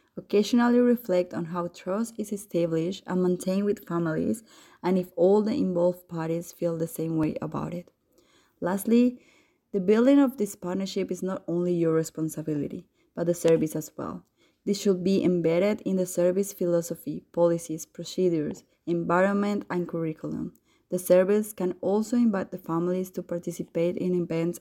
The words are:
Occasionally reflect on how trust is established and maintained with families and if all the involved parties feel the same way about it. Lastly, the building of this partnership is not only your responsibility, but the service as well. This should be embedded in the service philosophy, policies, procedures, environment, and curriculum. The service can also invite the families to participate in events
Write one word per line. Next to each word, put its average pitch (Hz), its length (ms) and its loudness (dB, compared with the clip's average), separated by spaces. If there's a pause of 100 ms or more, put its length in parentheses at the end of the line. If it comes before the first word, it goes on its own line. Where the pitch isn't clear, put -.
(180)
Occasionally 240 600 2
reflect 226 560 2
on 175 120 -6
how 175 200 -4
trust 202 500 -6
is 214 160 -8
established 170 760 -2
and 185 160 0
maintained 185 420 0
with 202 220 -2
families 170 560 -2 (400)
and 185 140 2
if 180 180 -2
all 196 280 6
the 220 100 -2
involved 180 560 0
parties 165 440 -6
feel 170 260 -4
the 165 80 -2
same 165 320 -4
way 156 240 0
about 156 320 -8
it. 175 160 -12 (720)
Lastly, 226 600 2 (520)
the 202 80 -2
building 233 380 6
of 269 200 2
this 202 180 -4
partnership 190 540 -6
is 185 120 -8
not 190 240 -4
only 175 280 0
your 165 180 2
responsibility, 156 920 -4 (280)
but 170 120 -4
the 170 80 4
service 165 420 2
as 156 220 -8
well. - 260 -10 (400)
This 202 160 -2
should 180 240 2
be 190 180 2
embedded 175 600 2
in 190 140 -2
the 180 100 0
service 180 480 0
philosophy, 170 800 -2
policies, 170 520 0
procedures, 165 800 -2 (220)
environment, 190 840 0
and 175 180 -4
curriculum. 160 680 -6 (360)
The 180 80 -2
service 185 540 4
can 180 300 -4
also 214 340 0
invite 220 360 0
the 185 60 -8
families 180 540 -2
to 180 100 -8
participate 175 760 -4
in 180 160 0
events 170 460 -2